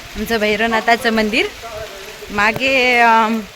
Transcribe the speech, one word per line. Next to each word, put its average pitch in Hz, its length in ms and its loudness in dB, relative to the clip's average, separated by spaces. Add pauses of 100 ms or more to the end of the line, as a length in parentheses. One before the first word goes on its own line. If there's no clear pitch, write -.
(160)
आमचं 220 240 -2
भैरवनाथाचं 226 720 0
मंदिर 226 340 0 (840)
मागे, 240 680 2
अं, 226 400 4 (160)